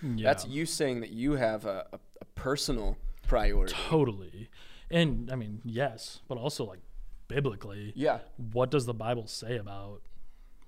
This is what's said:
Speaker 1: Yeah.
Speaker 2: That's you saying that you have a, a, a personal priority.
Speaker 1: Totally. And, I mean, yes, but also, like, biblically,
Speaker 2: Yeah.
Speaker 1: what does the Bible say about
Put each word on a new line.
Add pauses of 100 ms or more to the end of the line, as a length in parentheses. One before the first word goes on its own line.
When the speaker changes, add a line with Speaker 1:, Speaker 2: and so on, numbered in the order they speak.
Speaker 1:
Yeah.
Speaker 2:
That's
you
saying
that
you
have
a,
a, (240)
a (100)
personal (300)
priority.
Speaker 1:
Totally. (420)
And,
I
mean,
yes,
but
also,
like, (480)
biblically,
Speaker 2:
Yeah. (340)
Speaker 1:
what
does
the
Bible
say
about (640)